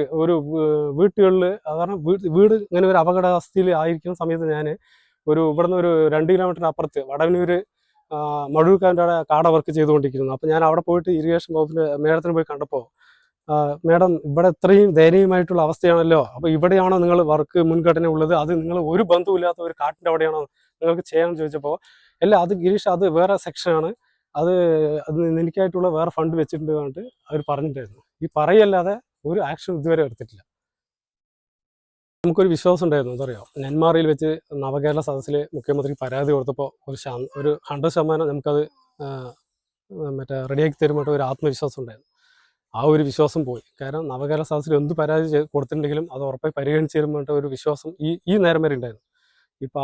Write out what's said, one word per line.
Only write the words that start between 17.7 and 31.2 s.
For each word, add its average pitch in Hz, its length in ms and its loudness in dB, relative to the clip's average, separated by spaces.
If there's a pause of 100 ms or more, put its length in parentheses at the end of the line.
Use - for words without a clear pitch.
മുൻഗണന 165 440 2
ഉള്ളത്? 156 280 0
അത് 156 100 -2 (100)
നിങ്ങൾ 170 160 -4 (140)
ഒരു 196 200 2
ബന്ധവുമില്ലാത്ത 175 560 0
ഒരു 165 120 -10
കാട്ടിൻ്റെ 156 320 -4
അവിടെയാണോ 160 280 -2 (420)
നിങ്ങൾക്ക് 170 280 0
ചെയ്യാമെന്ന്?" 165 320 0
ചോദിച്ചപ്പോൾ, 147 320 -6 (480)
"അല്ല, 202 120 4 (100)
അത് 180 180 -2
ഗിരീഷ്, 190 320 0
അത് 175 100 0 (140)
വേറെ 190 180 2 (100)
സെക്ഷനാണ്, 165 440 -2 (500)
അത്, 175 140 0 (540)
അത് 156 100 -4 (200)
നിനക്കായിട്ടുള്ള 180 500 -2 (100)
വേറെ 165 200 -2
ഫണ്ട് 160 220 -2
വെച്ചിട്ടുണ്ട്" 156 380 -4
പറഞ്ഞിട്ട് 147 260 -10 (260)
അവർ 151 100 -4 (100)
പറഞ്ഞിട്ടുണ്ടായിരുന്നു. 135 520 -6 (200)
ഈ 160 60 -8 (100)
പറയല്ലാതെ 190 560 4 (340)
ഒരു 180 120 -2 (100)
ആക്ഷൻ 160 300 -10
ഇതുവരെ 160 260 0
എടുത്തിട്ടില്ല. 117 360 -16 (1800)